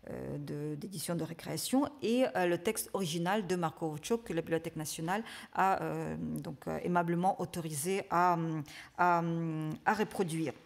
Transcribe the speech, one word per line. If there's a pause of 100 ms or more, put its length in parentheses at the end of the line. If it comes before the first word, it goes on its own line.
euh,
de,
d'édition
de
récréation (120)
et, (100)
euh,
le
texte
original
de
Marco
Ovtchok
que
la
Bibliothèque
nationale (300)
a,
euh,
donc,
euh,
aimablement
autorisé
à, (580)
à, (640)
à
reproduire. (120)